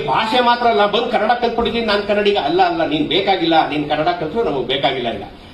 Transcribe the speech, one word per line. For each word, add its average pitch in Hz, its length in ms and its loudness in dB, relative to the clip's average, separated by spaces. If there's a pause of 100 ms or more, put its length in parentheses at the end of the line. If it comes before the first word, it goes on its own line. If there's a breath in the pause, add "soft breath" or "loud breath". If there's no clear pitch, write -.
ಭಾಷೆ 226 320 0
ಮಾತ್ರ 240 280 4
ಅಲ್ಲ, 208 180 4
ಬಂದ್ 208 260 0
ಕನ್ನಡ 214 200 2
ಕಲ್ತ್ಬಿಟ್ಟಿದ್ದೀನಿ, 233 540 -2
ನಾನ್ 208 180 0
ಕನ್ನಡಿಗ 202 340 0
ಅಲ್ಲ, 175 240 0
ಅಲ್ಲ, 165 240 0
ನೀನ್ 147 220 -2
ಬೇಕಾಗಿಲ್ಲ, 165 640 2
ನೀನ್ 147 200 -4
ಕನ್ನಡ 151 180 -2
ಕಲ್ತ್ರು 175 360 -2
ನಮಗ್ 143 240 -4
ಬೇಕಾಗಿಲ್ಲ. 131 460 -2
ಈಗ 101 100 -10 (300 loud breath)